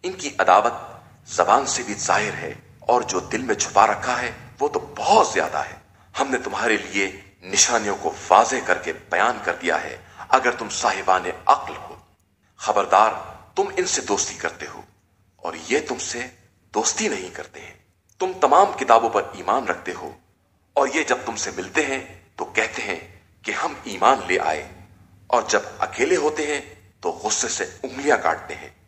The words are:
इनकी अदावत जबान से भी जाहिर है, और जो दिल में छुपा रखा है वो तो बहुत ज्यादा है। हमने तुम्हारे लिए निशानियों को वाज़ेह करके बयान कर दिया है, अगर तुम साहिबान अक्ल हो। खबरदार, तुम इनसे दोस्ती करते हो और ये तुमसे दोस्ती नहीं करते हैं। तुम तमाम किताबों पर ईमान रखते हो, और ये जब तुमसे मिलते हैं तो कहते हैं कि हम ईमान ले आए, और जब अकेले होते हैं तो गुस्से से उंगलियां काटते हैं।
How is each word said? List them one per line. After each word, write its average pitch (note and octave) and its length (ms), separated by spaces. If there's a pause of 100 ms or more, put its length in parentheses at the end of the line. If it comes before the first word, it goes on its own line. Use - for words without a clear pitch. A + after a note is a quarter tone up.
इनकी - 360
अदावत - 400 (480)
जबान G#2 380
से B2 160
भी G#2 140
जाहिर G2 380
है, E2 220 (320)
और A#2+ 160
जो F2+ 180
दिल - 200
में A2+ 140
छुपा - 300
रखा G#2 280
है A#2+ 200 (260)
वो C#3+ 80
तो - 120 (160)
बहुत G3+ 360
ज्यादा D2+ 280
है। - 220 (320)
हमने C3+ 260
तुम्हारे A2 380
लिए G2 280 (380)
निशानियों G2+ 520
को D#2+ 140
वाज़ेह A2+ 540
करके E2+ 280 (180)
बयान G#2 300
कर E2+ 140
दिया E2+ 220
है, - 220 (320)
अगर B2+ 240
तुम A2 160
साहिबान F#2 540
अक्ल - 500
हो। - 240 (640)
खबरदार, G2+ 500 (460)
तुम G3 160
इनसे F3+ 320
दोस्ती - 320
करते D#2+ 300
हो - 180 (580)
और D#2+ 140 (100)
ये C#3 160
तुमसे - 380 (540)
दोस्ती A2+ 340
नहीं F#2 240
करते - 280
हैं। - 140 (460)
तुम F#3 200
तमाम D#3 340
किताबों A#2 360
पर - 260
ईमान G#2 300
रखते F2+ 260
हो, - 220 (640)
और C#3 120
ये D3 160
जब - 220
तुमसे G#2+ 260
मिलते F#2 320
हैं C3+ 160 (380)
तो - 80
कहते - 360
हैं F#2+ 160 (460)
कि G#2+ 100
हम - 220 (120)
ईमान G#2 380
ले F2 120
आए, D#2 320 (600)
और A#2 180
जब - 320
अकेले D3 360
होते D3+ 300
हैं C#3+ 160 (400)
तो F2 120
गुस्से G#2+ 360
से - 140 (200)
उंगलियां C3+ 360
काटते E2 340
हैं। - 200 (140)